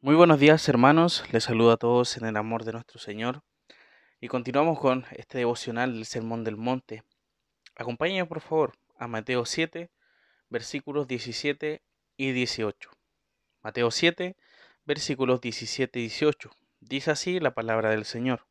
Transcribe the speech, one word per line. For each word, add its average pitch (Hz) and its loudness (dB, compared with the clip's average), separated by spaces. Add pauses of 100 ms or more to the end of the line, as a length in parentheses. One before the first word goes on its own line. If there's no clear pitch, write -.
Muy 151 8
buenos 160 8
días, 151 8
hermanos. 147 6 (100)
Les 113 2
saludo 117 6
a 117 6
todos 120 0
en 117 -10
el 107 -4
amor 110 -4
de 110 -8
nuestro 117 -16
Señor. 117 -8 (800)
Y 120 -12
continuamos 135 0
con 127 0
este - -14
devocional 120 -2
del 113 -10
Sermón 113 -6
del 107 -6
Monte. 113 -6 (760)
Acompáñenme, 160 -4
por 160 -10
favor, 156 -2 (240)
a 120 -12
Mateo 117 -4
siete, 160 -6 (580)
versículos 139 -6
diecisiete 139 -6 (340)
y 135 -4
dieciocho. 117 -4 (720)
Mateo 117 -2
siete, 175 -2 (480)
versículos 131 -2
diecisiete 123 -6
y 117 -4
dieciocho. - -2 (280)
Dice 139 -6
así 180 -4
la 135 -2
palabra 113 -2
del 107 -2
Señor. 120 -4